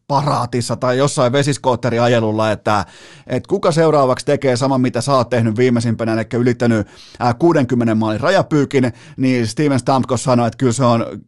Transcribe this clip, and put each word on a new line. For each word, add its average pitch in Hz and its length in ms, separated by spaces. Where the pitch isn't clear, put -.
paraatissa 131 680
tai 127 220
jossain 135 340
vesiskootteriajelulla, 120 1200
että, 104 340
että 123 200
kuka 190 240
seuraavaksi 147 540
tekee 135 320
saman, 135 240
mitä 123 200
sä 139 120
oot 123 160
tehnyt 117 280
viimeisimpänä, 117 560
eli 113 100
ylittänyt, 117 540
ää, 120 140
kuudenkymmenen 123 640
maalin 110 220
rajapyykin, 139 720
niin 127 300
Steven 143 320
Stamkos 131 440
sanoi, 120 240
että 110 100
kyllä 131 140
se 135 120
on, 117 220